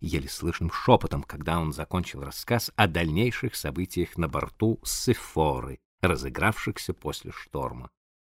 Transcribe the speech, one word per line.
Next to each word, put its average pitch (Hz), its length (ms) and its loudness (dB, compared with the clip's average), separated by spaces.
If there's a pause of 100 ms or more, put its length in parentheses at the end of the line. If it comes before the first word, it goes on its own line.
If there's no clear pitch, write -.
еле 80 260 -2
слышным 82 440 -2
шепотом, - 520 4
когда 80 360 -2
он 78 140 0
закончил 80 500 -4
рассказ - 520 -2
о - 120 6
дальнейших 131 680 2
событиях 85 640 -2
на 82 100 2
борту 107 560 0
Сефоры, 67 960 0 (220)
разыгравшихся 87 920 0
после - 380 -6
шторма. - 580 -6 (360)